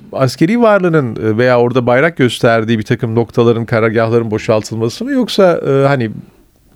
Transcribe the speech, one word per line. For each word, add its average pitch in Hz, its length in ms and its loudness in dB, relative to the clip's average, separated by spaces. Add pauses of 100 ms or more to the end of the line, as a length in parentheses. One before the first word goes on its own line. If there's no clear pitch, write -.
(120)
askeri 160 500 0
varlığının, 180 540 2
e, 110 220 -2
veya 123 220 2
orada 120 260 0
bayrak 135 320 0
gösterdiği 117 640 0
bir 107 40 -6
takım 117 320 -4
noktaların, 117 500 0
karargahların 113 640 0
boşaltılması 110 760 -4
mı, 277 60 -8
yoksa, 202 560 0
e, 139 200 2
hani 127 240 -2 (640)